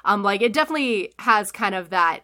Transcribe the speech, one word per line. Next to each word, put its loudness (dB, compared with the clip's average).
Um, 0
like, 0
it 2
definitely -2
has 0
kind -4
of -6
that 2